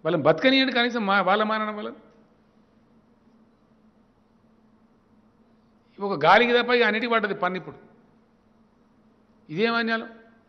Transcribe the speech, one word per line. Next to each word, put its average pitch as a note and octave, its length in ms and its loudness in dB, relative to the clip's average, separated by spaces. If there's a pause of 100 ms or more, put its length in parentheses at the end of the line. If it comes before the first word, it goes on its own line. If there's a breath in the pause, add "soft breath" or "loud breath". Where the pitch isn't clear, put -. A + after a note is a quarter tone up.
వాళ్ళని D#3+ 180 -2
బతకనియండి B3+ 500 2
కనీసం, A#3+ 320 -2
మా, G3 160 2
వాళ్ళ G3 220 0
మానడం G#3+ 340 -4
వల్ల. A3+ 160 -12 (4000)
ఒక F#3+ 260 -2
గాలికి A#3+ 360 6
తప్ప A#3+ 80 -4
ఇక A#3+ 140 2
అన్నిటికీ A3 300 -2
పడ్డది G#3 200 -2
పన్ను F#3 240 -6
ఇప్పుడు. D3+ 180 -14 (1700)
ఇదేం A3+ 240 -2
అన్యాయం? A3+ 360 -4 (400)